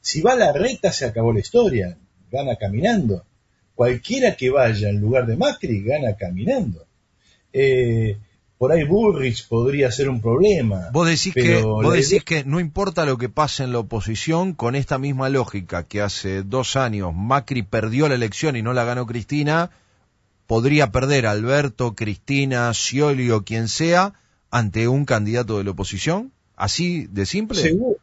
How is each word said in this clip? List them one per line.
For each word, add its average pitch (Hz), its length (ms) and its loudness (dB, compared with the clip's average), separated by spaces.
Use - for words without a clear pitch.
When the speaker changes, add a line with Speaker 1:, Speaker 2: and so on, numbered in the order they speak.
Speaker 1:
Si - 200 -6
va 233 140 0
Larreta, 196 580 2
se - 120 -6
acabó 113 280 0
la 123 60 2
historia. 127 580 0
Gana 131 240 -4
caminando. 113 680 -2
Cualquiera 131 580 0
que 127 160 0
vaya 113 380 2
en 101 120 0
lugar 120 240 2
de 113 120 -2
Macri, 175 480 -2
gana 123 320 -2
caminando. 110 680 -4
Eh, 120 640 2
por 131 140 2
ahí 160 120 4
Bullrich 151 640 2
podría 127 420 2
ser 135 200 0
un 123 100 -2
problema, 117 720 2
Speaker 2:
Vos 165 160 4
decís 165 240 0
que, 127 100 2
Speaker 1:
pero 113 340 4
Speaker 2:
vos 110 80 0
Speaker 1:
la 147 80 6
Speaker 2:
decís 170 200 2
Speaker 1:
idea - 100 4
Speaker 2:
que 151 220 -2
no 147 160 0
importa 175 460 -2
lo 131 100 0
que 120 140 -4
pase 151 320 -2
en 127 100 -4
la 120 60 0
oposición, 117 760 -2
con 123 220 -2
esta 139 240 -2
misma 135 320 -2
lógica 104 540 -2
que 104 180 -4
hace 98 400 -4
dos 120 340 -2
años 104 380 -2
Macri 120 480 -2
perdió 113 460 0
la 135 80 2
elección 123 400 -2
y 113 60 -4
no 120 120 -2
la 123 100 0
ganó 123 220 -4
Cristina, 147 640 -2
podría 131 460 4
perder 131 340 2
Alberto, 120 680 0
Cristina, 120 800 -2
Scioli 131 560 0
o 113 140 2
quien 113 240 -4
sea 175 440 2
ante 113 380 0
un 139 180 2
candidato 110 520 0
de 98 60 -4
la 101 60 -4
oposición, 123 640 -4
así 165 520 -2
de 98 180 -2
simple. 214 340 -4
Speaker 1:
Seguro. 180 440 2